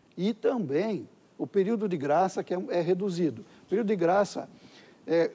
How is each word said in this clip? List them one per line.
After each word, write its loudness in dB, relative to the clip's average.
E 0
também -2
o -6
período 0
de -2
graça, 2
que -4
é, -2
é 2
reduzido. 0
O -20
período 0
de 2
graça, 0
é, 2